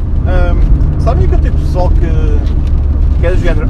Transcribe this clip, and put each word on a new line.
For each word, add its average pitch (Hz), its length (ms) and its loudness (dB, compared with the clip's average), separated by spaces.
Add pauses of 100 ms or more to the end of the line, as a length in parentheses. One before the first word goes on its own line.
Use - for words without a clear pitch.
(260)
Ahm, - 760 0
sabem - 240 0
aquele - 180 2
tipo - 140 0
de - 80 -2
pessoal - 260 0
que, - 1300 0
que - 60 0
é 170 40 0
do 180 80 0
género, - 320 0